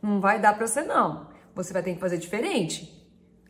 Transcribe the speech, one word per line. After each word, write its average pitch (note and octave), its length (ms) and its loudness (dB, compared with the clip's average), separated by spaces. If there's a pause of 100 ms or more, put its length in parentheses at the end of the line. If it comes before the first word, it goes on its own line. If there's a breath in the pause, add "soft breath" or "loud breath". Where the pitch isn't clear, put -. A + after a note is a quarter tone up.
não G#3 180 0
vai G3 200 4
dar G#3 180 6
pra A3+ 100 -2
ser, C#4+ 160 -2
não. F#3 440 0 (280 loud breath)
Você F3+ 180 -8
vai F3+ 100 -2
ter F3+ 100 -4
que E3 60 -8
fazer F3+ 180 -2
diferente. A#3 920 -4 (420)